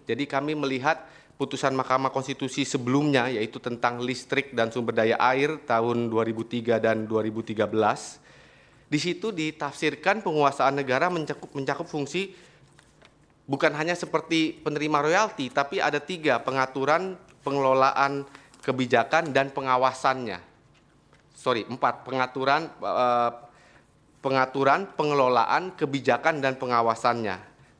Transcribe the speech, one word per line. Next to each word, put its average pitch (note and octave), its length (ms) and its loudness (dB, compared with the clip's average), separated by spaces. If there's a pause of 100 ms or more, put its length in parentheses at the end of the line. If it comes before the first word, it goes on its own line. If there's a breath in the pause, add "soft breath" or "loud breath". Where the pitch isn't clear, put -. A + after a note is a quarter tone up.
jadi C3 240 -4
kami C#3+ 240 -2
melihat C#3+ 480 -2 (400 loud breath)
putusan C#3 320 -2
Mahkamah C3 400 0
Konstitusi C3+ 560 -4
sebelumnya, C3 640 2
yaitu A2 240 -4
tentang A#2+ 480 -2
listrik C3 480 -4
dan A2+ 160 0
sumber A#2 240 -2
daya A2+ 240 2 (160)
air D3 320 0
tahun A#2 480 0
dua A2 160 2
ribu A2+ 160 -4
tiga A#2 320 0
dan A2 320 0
dua A2 160 0
ribu A2 160 -4
tiga A2 240 -2
belas. G#2+ 560 0 (640 soft breath)
Di D3 160 -2
situ F3 320 -4
ditafsirkan D#3 880 -2
penguasaan C#3 560 2
negara C#3 320 0
mencakup, D3+ 480 -6
mencakup C#3+ 320 -4
fungsi E3+ 480 -6 (1120 loud breath)
bukan C#3+ 240 2
hanya D#3 240 -2
seperti D#3+ 640 -2
penerima D3+ 480 -2
royalti, F3+ 400 0
tapi C#3+ 320 -2
ada D3 240 0
tiga: D3+ 400 0
pengaturan, C#3 720 0 (240)
pengelolaan C#3 880 2 (320 loud breath)
kebijakan, B2+ 720 0
dan C3+ 240 2
pengawasannya. C3 960 0 (800)
Sorry, A#2+ 340 -2
empat: B2+ 400 -4
pengaturan, C3 640 0
eh, A#2+ 600 0 (920 soft breath)
pengaturan, C3+ 720 2
pengelolaan, C#3+ 800 2
kebijakan, C#3 640 0
dan C3 160 0
pengawasannya. A#2 960 0 (300 soft breath)